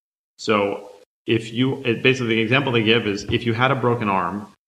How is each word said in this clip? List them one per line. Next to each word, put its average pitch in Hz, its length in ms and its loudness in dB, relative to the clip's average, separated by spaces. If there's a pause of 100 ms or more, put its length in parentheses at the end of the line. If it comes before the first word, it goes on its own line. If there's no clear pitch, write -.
(380)
So 101 520 -2 (360)
if 113 280 -2
you, 131 320 0
it, 113 160 0
basically 127 320 2
the 110 80 2
example 131 280 0
they 117 120 2
give 110 240 2
is 101 180 -2
if 120 220 -2
you 113 80 0
had 127 160 2
a 127 40 0
broken 117 360 0
arm, 95 360 -2 (220)